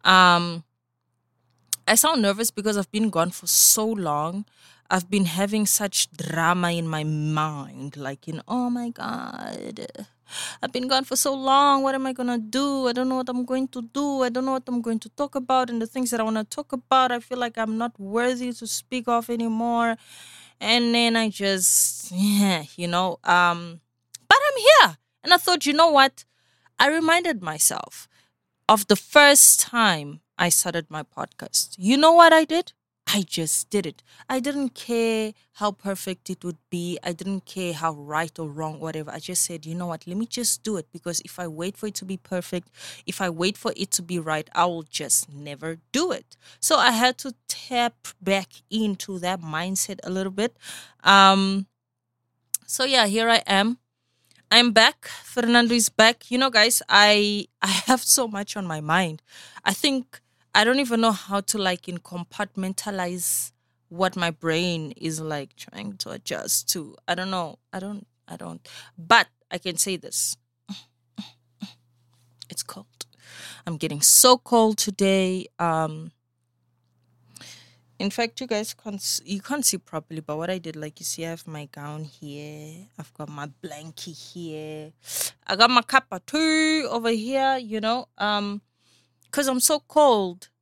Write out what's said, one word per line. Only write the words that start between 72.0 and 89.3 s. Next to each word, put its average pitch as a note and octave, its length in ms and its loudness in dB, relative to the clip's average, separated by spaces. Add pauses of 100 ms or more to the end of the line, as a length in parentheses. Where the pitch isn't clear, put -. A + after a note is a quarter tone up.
It's - 100 -12
cold. - 460 -16 (580)
I'm E3 120 -8
getting D3 260 -6
so - 340 8
cold A3 400 2
today. F#3+ 680 0 (100)
Um, D#3+ 540 -4 (1900)
in G3 140 -4
fact, A#3 280 -6
you C4 60 -8
guys A3 300 -6
can't G3+ 260 -12
s-, - 240 -4
you F#3+ 160 -6
can't C#4 240 -6
see F#3 140 0
properly, D#3 420 -12
but D3+ 160 -8
what E3+ 140 -6
I F#3 80 -6
did, E3 160 -12
like, D3+ 240 -14
you E3+ 40 -18
see, E3 220 -8
I E3 60 -8
have E3 160 -14
my D3+ 180 -12
gown D3 380 -14
here. D3+ 840 -16 (140)
I've - 160 -16
got D3+ 120 -12
my D3 220 -12 (140)
blankie D#3 520 -16
here. D#3 760 -14 (560)
I - 80 -4
got A#3 160 6
my A#3+ 100 2
cup C4 300 -2
of F#3+ 160 -12
tea D#4 580 0
over A#3 240 -4
here, C4 480 -2
you A3 240 -8
know, A3 260 -4 (120)
um, G3+ 420 -4 (720)